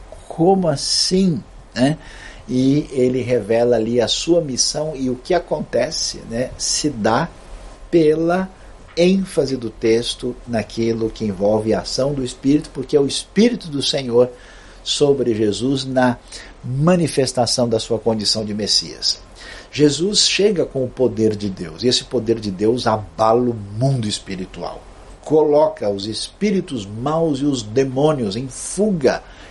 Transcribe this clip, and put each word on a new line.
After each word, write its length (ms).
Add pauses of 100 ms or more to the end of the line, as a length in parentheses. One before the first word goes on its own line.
(260)
como 400
assim?", 720 (340)
né? 240 (500)
E 420
ele 300
revela 560
ali 240
a 80
sua 320
missão 560
e 120
o 60
que 200
acontece, 920
né, 300
se 320
dá 380 (600)
pela 580 (480)
ênfase 600
do 140
texto 640 (120)
naquilo 640
que 140
envolve 500
a 60
ação 340
do 100
Espírito, 460
porque 260
é 40
o 60
Espírito 600
do 140
Senhor 480 (520)
sobre 520
Jesus 500
na 320 (480)
manifestação 1040
da 100
sua 200
condição 460
de 100
Messias. 680 (500)
Jesus 500
chega 460
com 180
o 40
poder 480
de 120
Deus, 340
e 60
esse 160
poder 360
de 100
Deus 360
abala 640
o 40
mundo 540
espiritual, 760 (400)
coloca 680
os 180
espíritos 800
maus 540
e 40
os 180
demônios 760
em 120
fuga. 760 (280)